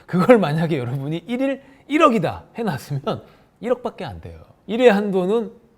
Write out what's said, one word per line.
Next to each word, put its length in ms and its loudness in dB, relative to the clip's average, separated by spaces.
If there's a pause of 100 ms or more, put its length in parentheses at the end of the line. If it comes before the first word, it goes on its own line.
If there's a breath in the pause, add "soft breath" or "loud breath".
그걸 320 4
만약에 400 0
여러분이 480 -6
일 160 -4
일 180 -2 (280 loud breath)
일억이다 560 2 (100)
해놨으면 680 -6 (380 loud breath)
일억밖에 440 -6
안 160 -12
돼요. 200 -18 (260)
일 140 -2
회 80 10
한도는 640 0 (260)